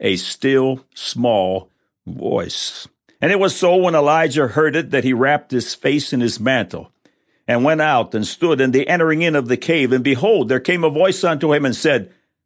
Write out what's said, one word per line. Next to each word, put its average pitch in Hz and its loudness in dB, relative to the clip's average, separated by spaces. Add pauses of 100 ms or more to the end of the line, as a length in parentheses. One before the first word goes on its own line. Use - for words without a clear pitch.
a 101 0
still 131 0
small 98 -2 (380)
voice. - -6 (320)
And 160 0
it 202 0
was 190 2
so, 180 2
when 180 2
Elijah 147 2
heard 151 0
it, 131 -4
that 131 0
he 131 2
wrapped 139 0
his 123 -4
face 143 -2
in 127 0
his 120 -2
mantle, 107 -4 (560)
and 120 0
went 156 2
out 135 0
and 107 -2
stood 160 0
in 131 2
the 131 2
entering 160 0
in 165 0
of 127 -2
the 123 0
cave. 151 0
And 127 2
behold, 139 2
there 131 0
came 175 -2
a 165 2
voice 160 0
unto 156 0
him 139 2
and 120 -2
said, 127 0 (360)